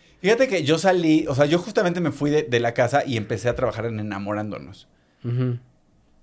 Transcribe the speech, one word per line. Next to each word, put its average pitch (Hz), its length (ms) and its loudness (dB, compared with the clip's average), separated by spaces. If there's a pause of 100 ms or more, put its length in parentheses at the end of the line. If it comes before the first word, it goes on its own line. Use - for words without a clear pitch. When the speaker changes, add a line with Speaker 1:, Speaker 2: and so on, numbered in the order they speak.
(220)
Speaker 1:
Fíjate 233 260 4
que 180 160 -2
yo 151 140 2
salí, 165 500 4
o 135 80 -2
sea, 143 100 4
yo 165 140 2
justamente 180 400 0
me 160 120 0
fui 143 200 -2
de, 151 120 2
de 123 160 0
la 117 140 0
casa 131 320 2
y 127 120 -2
empecé 110 320 -4
a 117 60 0
trabajar 117 320 -2
en 113 120 -6
Enamorándonos. 101 880 -8 (380)
Speaker 2:
Ujú. 123 320 -2 (640)